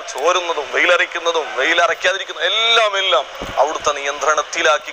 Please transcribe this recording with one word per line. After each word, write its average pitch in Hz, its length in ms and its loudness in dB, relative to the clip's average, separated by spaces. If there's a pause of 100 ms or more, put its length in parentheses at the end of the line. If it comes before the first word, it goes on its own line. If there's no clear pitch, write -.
ചോരുന്നതും, 165 640 0
വെയിലറിക്കുന്നതും, 170 720 0 (100)
വെയിലറയ്ക്കാതിരിക്കുന്നതും, 170 880 0
എല്ലാം, 220 520 2
എല്ലാം 175 260 2 (340)
അവിടുത്തെ 151 340 2
നിയന്ത്രണത്തിലാക്കി 147 1000 0